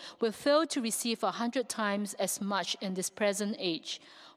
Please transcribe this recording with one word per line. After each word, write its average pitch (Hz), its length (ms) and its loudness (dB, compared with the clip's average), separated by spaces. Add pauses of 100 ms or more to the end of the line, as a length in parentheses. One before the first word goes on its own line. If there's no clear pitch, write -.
(200)
will 226 120 2
fail 302 340 4
to - 140 -2
receive 226 420 -2
a 190 100 4
hundred 240 360 -2
times 202 460 -2
as - 260 -2
much 196 400 0
in 190 140 -2
this 185 160 -2
present 202 480 0
age. - 420 -4 (360)